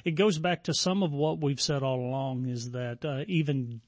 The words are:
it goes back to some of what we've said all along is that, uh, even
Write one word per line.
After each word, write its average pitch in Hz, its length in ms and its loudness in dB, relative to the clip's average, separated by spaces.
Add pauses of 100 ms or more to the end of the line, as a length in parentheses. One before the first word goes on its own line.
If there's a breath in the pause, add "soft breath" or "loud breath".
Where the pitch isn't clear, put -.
it 175 100 0
goes 180 260 4
back 170 260 0
to 165 100 -2
some 190 280 2
of 160 100 2
what 156 300 0
we've 139 180 2
said 143 220 0
all 131 180 0
along 131 460 -2
is 123 260 -4
that, 123 320 -6
uh, 139 240 -2
even 139 600 0